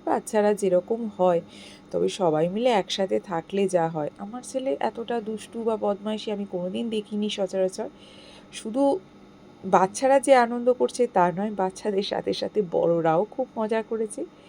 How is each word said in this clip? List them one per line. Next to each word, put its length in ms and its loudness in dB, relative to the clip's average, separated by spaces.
বাচ্চারা 500 2
যেরকম 600 0
হয়, 240 4
তবে 180 0
সবাই 400 2
মিলে 220 0
একসাথে 500 0
থাকলে 480 -2
যা 200 2
হয়। 300 -4
আমার 240 -12
ছেলে 380 -4
এতটা 400 -4
দুষ্টু 420 -10
বা 180 0
বদমাইশি 520 -4
আমি 180 -4
কোনোদিন 400 -4
দেখিনি 400 -2
সচরাচর। 580 -2
শুধু 460 0
বাচ্চারা 560 4
যে 140 6
আনন্দ 380 4
করছে 340 0
তা 260 2
নয়, 180 -4
বাচ্চাদের 520 -2
সাথে 300 -4
সাথে 380 -2
বড়রাও 600 2
খুব 180 -6
মজা 240 0
করেছে। 420 -6